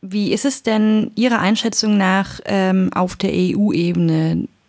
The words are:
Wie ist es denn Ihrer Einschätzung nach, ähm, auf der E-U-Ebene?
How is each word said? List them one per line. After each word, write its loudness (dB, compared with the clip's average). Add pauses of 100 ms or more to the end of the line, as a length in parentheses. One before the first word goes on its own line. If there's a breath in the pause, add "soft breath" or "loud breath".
Wie -4
ist -2
es -2
denn 0
Ihrer 0
Einschätzung 0
nach, 0
ähm, 2
auf -2
der -2
E-U-Ebene? 0 (200)